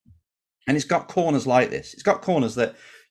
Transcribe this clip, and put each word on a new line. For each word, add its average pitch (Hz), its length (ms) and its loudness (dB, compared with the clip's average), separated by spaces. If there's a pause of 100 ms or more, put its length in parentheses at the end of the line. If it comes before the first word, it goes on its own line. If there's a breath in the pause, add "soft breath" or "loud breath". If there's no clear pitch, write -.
(680)
and 139 100 2
it's 143 100 -4
got 175 200 -2
corners 151 400 0
like 123 240 4
this, - 240 -8
it's - 80 -18
got 202 200 0
corners 127 340 0
that 117 180 0 (360 loud breath)